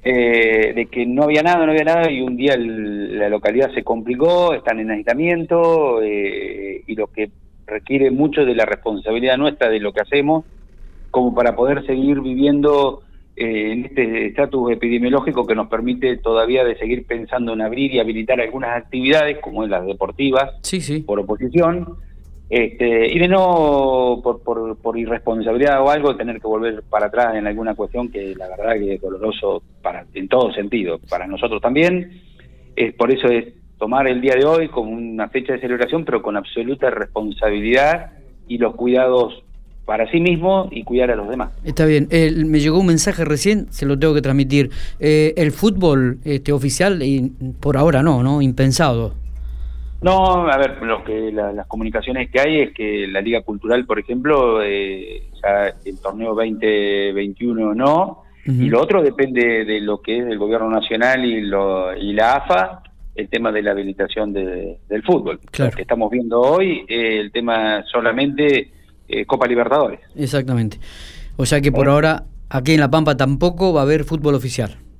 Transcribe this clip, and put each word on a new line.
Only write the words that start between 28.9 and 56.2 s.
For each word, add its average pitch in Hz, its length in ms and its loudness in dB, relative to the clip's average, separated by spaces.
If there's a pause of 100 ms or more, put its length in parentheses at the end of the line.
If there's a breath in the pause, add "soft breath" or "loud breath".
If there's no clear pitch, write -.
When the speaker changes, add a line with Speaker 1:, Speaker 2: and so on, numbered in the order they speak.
Speaker 1:
es 95 60 -10
doloroso 98 600 -4 (180)
para, 90 320 -8
en 95 140 -8
todo 120 240 2
sentido, 98 480 -4 (100)
para 90 180 -6
nosotros 104 340 -4
también. 170 500 0 (640 soft breath)
Es, 117 180 0
por 117 160 2
eso 131 200 2
es 117 240 0 (240)
tomar 123 320 0
el 127 100 -2
día 131 160 2
de 131 80 4
hoy 160 240 2
como 120 240 -4
una 113 380 -6
fecha 131 240 -4
de 127 80 -4
celebración, 127 420 -2
pero 131 180 -2
con 104 140 -4
absoluta 120 540 -2
responsabilidad 110 1200 0 (380)
y 120 80 -6
los 117 180 0
cuidados 127 720 2 (400)
para 110 260 -2
sí 170 80 2
mismo 180 520 2
y 117 120 -10
cuidar 123 280 0
a 117 40 2
los 104 140 -6
demás. 123 240 -6 (100)
Speaker 2:
Está 156 220 2
bien. 147 260 4
El, 160 360 4
me 156 120 4
llegó 156 200 4
un 190 80 4
mensaje 165 360 2
recién, 185 480 0
se - 140 -6
lo 139 120 2
tengo 151 160 4
que 147 80 2
transmitir. 135 500 2 (280 loud breath)
Eh, 156 380 4
el 156 160 4
fútbol, 160 720 2
este, 143 260 -2
oficial, 147 500 2
y 135 300 0 (300)
por 143 160 0
ahora 143 260 4
no, 143 200 4
¿no? 143 180 2
Impensado. 131 760 2 (880 loud breath)
Speaker 1:
No, 185 460 4
a 135 80 4
ver, 135 240 0
lo 113 220 -2
que 110 280 -4
la, 104 220 -2
las 101 140 -8
comunicaciones 113 640 -4
que 127 80 2
hay 151 220 2
es 120 120 0
que 104 340 -4
la 95 140 -2
Liga 113 220 -2
Cultural, 113 420 -2
por 110 140 -2
ejemplo, 123 640 2
eh, 98 600 -4 (180)
ya 101 320 2 (100)
el 95 140 -10
torneo 110 340 -6